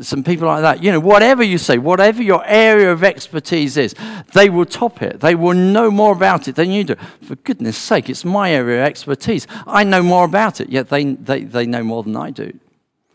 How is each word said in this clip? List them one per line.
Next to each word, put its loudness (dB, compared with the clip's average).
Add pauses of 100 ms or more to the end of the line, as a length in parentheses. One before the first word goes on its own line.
some -8
people -2
like 0
that. 0
You 2
know, 2
whatever 4
you 0
say, 0
whatever 2
your 0
area 4
of 0
expertise -2
is, -2 (380)
they 6
will 0
top -6
it. -8
They 2
will 0
know 2
more 4
about 0
it -8
than 0
you -2
do. -4 (260)
For -14
goodness -6
sake, -2
it's -10
my -2
area 0
of 0
expertise. -6 (180)
I 0
know 2
more 4
about -2
it, -10
yet -4
they, -2
they, -6
they -4
know -4
more -6
than -6
I -10
do. -12 (640)